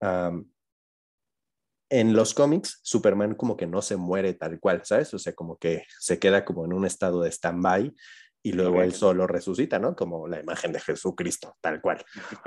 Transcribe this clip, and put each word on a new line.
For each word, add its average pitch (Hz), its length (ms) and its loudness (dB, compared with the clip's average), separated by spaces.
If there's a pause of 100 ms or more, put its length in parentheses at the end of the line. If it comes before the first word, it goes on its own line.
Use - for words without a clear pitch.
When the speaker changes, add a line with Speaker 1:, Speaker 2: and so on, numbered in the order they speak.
Speaker 1:
am, 90 500 -2 (1400)
en 113 240 6
los 107 200 4
cómics, 151 500 2
Superman 104 500 2
como 117 220 -2
que 87 100 -4
no 92 160 -2
se 101 140 -4
muere 92 380 0
tal 80 260 -8
cual, 92 240 2
¿sabes? 131 300 2
O 98 40 -8
sea, - 160 -8
como 82 240 -12
que 82 260 -2 (140)
se 87 200 -2
queda 98 260 4
como 87 200 -6
en 85 80 -4
un 95 140 0
estado 90 360 -2
de 82 100 0
stand-by 92 600 0 (500)
y 104 100 -4
luego 90 300 4
Speaker 2:
Ok. - 0 -
Speaker 1:
él 90 120 2
solo 92 320 4
resucita, 92 520 -2
¿no? 135 180 -2
Como 85 320 -6
la 80 120 -6
imagen 82 320 -6
de - 80 -6
Jesucristo, - 800 -6
tal 80 200 -2
cual, - 240 -2 (420)